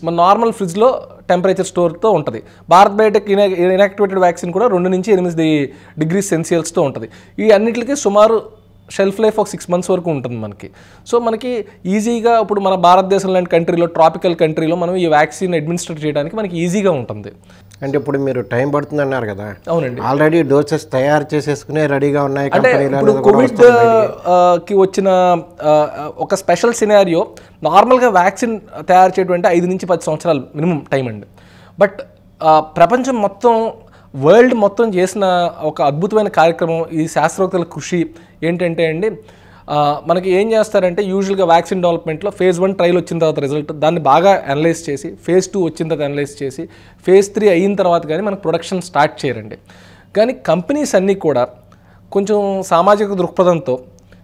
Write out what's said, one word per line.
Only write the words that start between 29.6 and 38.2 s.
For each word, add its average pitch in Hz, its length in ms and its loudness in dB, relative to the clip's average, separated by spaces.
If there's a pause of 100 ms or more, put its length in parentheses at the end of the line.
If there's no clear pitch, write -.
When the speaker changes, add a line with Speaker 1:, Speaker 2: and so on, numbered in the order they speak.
Speaker 1:
నుంచి 185 180 -4
పది 175 180 -2
సంవత్సరాలు 156 400 -2 (120)
మినిమం 151 360 -2
టైమ్ 131 160 -2
అండి. 104 200 -12 (540)
But, 202 100 4 (520)
ఆ, 156 160 4
ప్రపంచం 226 600 0
మొత్తం, 226 500 0 (440)
వరల్డ్ 208 380 6
మొత్తం 208 400 0
చేసిన 180 580 0 (100)
ఒక 151 200 -6
అద్భుతమైన 190 460 0
కార్యక్రమం 165 680 0
ఈ 156 140 -2
శాస్త్రవేత్తల 175 560 -2
కృషి 165 460 -6 (340)